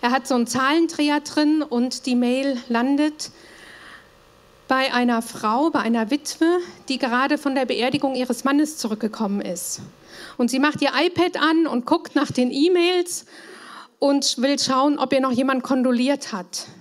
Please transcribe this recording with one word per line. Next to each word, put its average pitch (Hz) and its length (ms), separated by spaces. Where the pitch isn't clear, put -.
Er 240 100
hat 262 160
so 269 80
einen 240 120
Zahlendreher 294 720
drin 302 420
und 247 440
die 254 100
Mail 247 520
landet 285 600
bei 262 240
einer 240 300
Frau, 233 480
bei 240 100
einer 220 300
Witwe, 320 480
die 262 100
gerade 269 400
von 277 160
der 262 120
Beerdigung 262 480
ihres 254 300
Mannes 294 340
zurückgekommen 214 600
ist. - 400
Und 240 140
sie 254 80
macht 294 240
ihr 269 120
iPad 349 460
an 320 260
und 247 200
guckt 349 280
nach 285 160
den 247 200
E-Mails 349 760
und 277 400
will 277 200
schauen, 269 400
ob 262 140
ihr 269 80
noch 262 120
jemand 262 300
kondoliert 262 680
hat. - 340